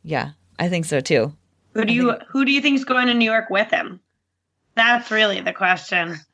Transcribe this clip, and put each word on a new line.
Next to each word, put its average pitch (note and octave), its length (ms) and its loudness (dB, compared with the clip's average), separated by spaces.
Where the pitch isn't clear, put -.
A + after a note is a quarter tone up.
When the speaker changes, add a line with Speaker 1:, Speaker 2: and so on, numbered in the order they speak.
Speaker 1:
Yeah, C#3+ 280 -4
I F3 100 -2
think F3 180 -2
so D3 140 0
too. C3+ 340 0
Speaker 2:
Who G#3+ 100 0
do G#3+ 80 0
Speaker 1:
I - 20 2
Speaker 2:
you, B3 180 2
Speaker 1:
think - 160 -6
Speaker 2:
who C4+ 160 0
do C#4 80 2
you C#4 80 2
think's C#4 240 0
going B3+ 220 0
to A#3+ 80 2
New A#3 100 2
York A3 260 0
with G3+ 200 0
him? - 300 -4
That's A#3+ 360 2
really G#3+ 300 2
the F3+ 120 -4
question. F3+ 640 -2